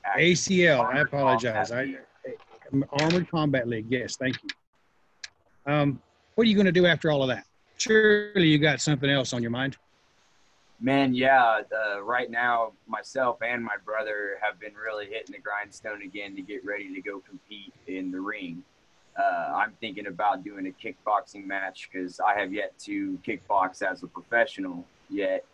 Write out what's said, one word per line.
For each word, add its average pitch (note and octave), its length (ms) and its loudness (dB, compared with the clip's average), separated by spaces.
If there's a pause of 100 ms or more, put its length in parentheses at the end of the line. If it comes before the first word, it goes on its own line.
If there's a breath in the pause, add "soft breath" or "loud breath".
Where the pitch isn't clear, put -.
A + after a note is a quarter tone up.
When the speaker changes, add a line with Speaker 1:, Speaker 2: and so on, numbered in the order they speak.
Speaker 1:
actually. G2+ 200 2
Speaker 2:
A F3+ 100 6
C F3+ 320 2
L, C#3 140 6
I A2+ 60 2
Speaker 1:
Armored C#3 220 0
Speaker 2:
apologize. A#2 640 0
Speaker 1:
Combat C3 160 -4 (380)
Speaker 2:
I, - 40 -10 (440)
Speaker 1:
League. C#3 200 2
Speaker 2:
Armored E3 380 2
Combat C3+ 380 0
League, A2+ 200 -4
yes, B2 280 -2
thank B2+ 260 -2
you. D4 60 -12 (1200)
Um, C#3+ 280 2 (340)
what A#3 120 4
are A3 40 6
you G3 60 4
gonna F#3+ 160 6
do F3+ 140 6
after D#3+ 240 4
all C#3+ 120 2
of C3 60 2
that? A2+ 160 -4 (320)
Surely G#3 720 4
you D3+ 100 6
got C#3+ 220 4
something C#3 300 2
else C3+ 220 0
on A#2+ 100 -2
your A#2 80 -4
mind. C3+ 260 -4 (1040)
Speaker 1:
Man, C3+ 340 2
yeah. B2 480 6 (100)
Uh, G#2 300 -4
right A#2 280 -2
now, A#2 420 0 (140)
myself A#2 560 -4
and A#2+ 220 -4
my G#2+ 200 -6
brother G#2 560 -6
have G#2+ 200 -4
been G#2 140 -14
really G#2+ 320 -8
hitting G#2+ 260 -10
the G2+ 80 -18
grindstone G#2 640 -10
again G2 340 -12
to F#2+ 60 -12
get F#2+ 220 -12
ready G2+ 300 -8
to G2 60 -10
go G2 280 -12
compete G2 460 -20 (140)
in F#2 240 -8
the F#2 80 -8
ring. F#2+ 420 -10 (560)
Uh, F2 380 0
I'm G#2+ 240 -2
thinking G#2 260 -10
about G2 380 -2
doing G2 240 -8
a - 20 -6
kickboxing G2+ 720 -6
match G2 480 -8
'cause F#2 320 -8
I G#2 140 4
have G2 140 -2
yet G2+ 280 -6
to G2 460 -6
kickbox G2 560 -2
as F#2 220 -4
a - 20 -14
professional F2+ 800 -4 (260)
yet. F#2+ 440 -2